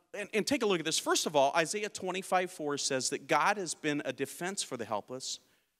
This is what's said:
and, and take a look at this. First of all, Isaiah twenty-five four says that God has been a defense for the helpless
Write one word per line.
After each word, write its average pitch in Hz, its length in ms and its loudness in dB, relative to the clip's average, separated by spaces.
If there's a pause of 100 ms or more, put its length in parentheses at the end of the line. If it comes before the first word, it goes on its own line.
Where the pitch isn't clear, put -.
(180)
and, 202 160 -6
and 214 120 2
take 262 180 0
a - 20 4
look 190 140 4
at 147 60 -4
this. 156 140 0
First - 260 2
of 156 120 2
all, 139 180 6
Isaiah 208 320 0
twenty-five 185 640 -2
four 147 260 -4
says 131 340 0
that 135 160 -4
God 160 300 4
has 180 160 -4
been 147 300 -2
a 135 80 -4
defense - 500 -4
for - 140 -6
the 117 80 -4
helpless 110 560 -6 (400)